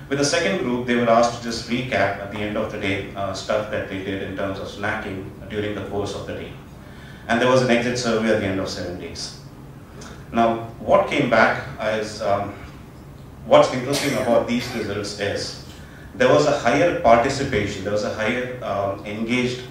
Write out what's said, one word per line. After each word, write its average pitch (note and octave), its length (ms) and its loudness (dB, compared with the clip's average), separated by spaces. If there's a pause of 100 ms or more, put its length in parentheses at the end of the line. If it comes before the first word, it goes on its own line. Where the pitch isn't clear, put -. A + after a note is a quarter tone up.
With C#3 80 0
the C#3+ 80 4
second F3 380 2
group, B2 240 -2
they A#2+ 80 2
were A#2+ 140 4
asked G#2 280 6
to A#2 60 -8
just A#2 260 -6
recap G2+ 500 0
at G2 120 -8
the G#2 80 -6
end G#2 180 -4
of G#2+ 140 -2
the G#2 80 -6
day, G2 360 -2
uh, G2 180 -4
stuff G#2+ 360 -2
that G2+ 180 -4
they F#2+ 160 -6
did G2 200 -4
in F#2+ 120 -6
terms G2 240 -4
of - 80 -8
snacking G2+ 600 -6 (200)
during G#2 260 -2
the F#2+ 100 -6
course G2+ 300 -4
of - 100 -8
the - 80 -8
day. - 180 -10 (760)
And A#2 120 2
there B2+ 100 4
was C3 120 6
an B2 80 2
exit A#2 300 2
survey A2 340 2
at G#2 80 2
the G2+ 60 -2
end F#2+ 120 -2
of F2+ 80 -2
seven F2 320 -8
days. - 400 -10 (960)
Now, A#2 340 2 (120)
what - 280 4
came C#3 220 0
back A2+ 340 4 (360)
is, G#2+ 220 -6
um, G2+ 320 0 (920)
what's B2+ 280 8
interesting C#3 400 0
about A2+ 340 4
these A#2+ 280 0
results G2+ 440 -4
is - 460 -4 (500)
there B2+ 120 6
was D3 180 6
a - 140 2
higher - 400 4
participation, G#2 840 4
there G#2 100 -2
was G#2+ 100 0
a A#2 100 -2
higher, B2 500 -2
um, G2+ 420 -4
engaged A#2 640 -2